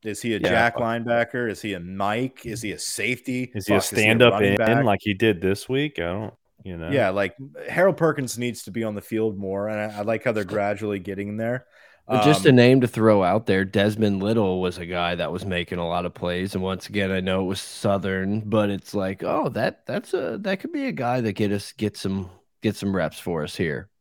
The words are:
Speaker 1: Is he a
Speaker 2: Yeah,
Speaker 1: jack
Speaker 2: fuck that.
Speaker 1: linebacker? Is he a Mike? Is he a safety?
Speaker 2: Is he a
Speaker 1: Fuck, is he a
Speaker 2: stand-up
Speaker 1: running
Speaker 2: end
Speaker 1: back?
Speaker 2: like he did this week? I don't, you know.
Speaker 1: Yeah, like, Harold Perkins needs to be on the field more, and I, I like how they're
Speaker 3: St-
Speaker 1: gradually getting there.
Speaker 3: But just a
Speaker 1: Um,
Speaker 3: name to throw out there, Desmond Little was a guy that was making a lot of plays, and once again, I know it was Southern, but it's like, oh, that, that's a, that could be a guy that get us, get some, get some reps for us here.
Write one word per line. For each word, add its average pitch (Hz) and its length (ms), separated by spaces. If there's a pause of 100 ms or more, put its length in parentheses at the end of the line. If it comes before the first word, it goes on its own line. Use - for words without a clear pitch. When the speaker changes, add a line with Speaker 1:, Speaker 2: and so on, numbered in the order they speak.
Speaker 1:
Is 107 180
he 117 140
a 98 40
Speaker 2:
Yeah, 92 100
Speaker 1:
jack 117 240
Speaker 2:
fuck 120 80
that. - 20
Speaker 1:
linebacker? 117 640
Is 95 140
he 104 100
a 90 60
Mike? 101 640
Is 113 160
he 101 120
a 76 40
safety? 127 800
Speaker 2:
Is 101 100
he 104 80
a 101 40
Speaker 1:
Fuck, 98 80
is - 40
he 104 60
a 117 60
Speaker 2:
stand-up 113 320
Speaker 1:
running 101 180
Speaker 2:
end 101 60
Speaker 1:
back? 117 280
Speaker 2:
like 101 160
he 104 140
did 95 260
this 95 260
week? 143 300
I 85 60
don't, 98 300 (300)
you 90 140
know. 82 140
Speaker 1:
Yeah, 120 180
like, 98 260 (320)
Harold 180 300
Perkins 143 400
needs 120 280
to 107 60
be 113 120
on 110 100
the 101 80
field 110 380
more, 98 300
and 107 220
I, 104 80
I - 40
like 110 200
how 123 80
they're 107 120
Speaker 3:
St- 87 100
Speaker 1:
gradually 104 460
getting 101 380
there. 120 280 (420)
Speaker 3:
But 107 160
just 151 220
a 156 40
Speaker 1:
Um, 131 60
Speaker 3:
name 123 260
to 123 60
throw 110 360
out 95 240
there, 98 180
Desmond 104 560
Little 101 400
was 90 160
a 87 80
guy 87 300
that 82 160
was 92 120
making 90 360
a 85 80
lot 87 180
of 85 80
plays, 90 400
and 92 100
once 95 240
again, 101 220
I 95 100
know 95 220
it 95 60
was 95 120
Southern, 98 880
but 104 220
it's 95 240
like, 95 300
oh, 285 260
that, - 380
that's 156 260
a, - 280
that 196 180
could 330 120
be 285 140
a 254 60
guy 127 300
that 107 120
get 101 180
us, 101 200
get - 260
some, 95 320 (320)
get 107 140
some 98 200
reps 80 240
for 82 220
us 80 140
here. 78 340 (120)